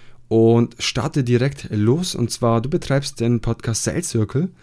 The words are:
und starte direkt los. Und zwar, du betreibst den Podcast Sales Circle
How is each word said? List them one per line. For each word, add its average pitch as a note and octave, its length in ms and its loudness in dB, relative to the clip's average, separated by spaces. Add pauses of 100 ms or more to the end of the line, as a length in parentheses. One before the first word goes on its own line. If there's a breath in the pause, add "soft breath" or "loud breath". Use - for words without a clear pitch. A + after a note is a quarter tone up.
(280 soft breath)
und A2+ 500 4
starte C#3 460 -2
direkt A#2+ 480 0
los. B2 420 0
Und A#2 160 -2
zwar, A#2 320 0
du C3 80 -6
betreibst C#3+ 500 -2
den A#2 220 0
Podcast - 420 -4
Sales A2+ 280 -4
Circle C3 380 -2 (140)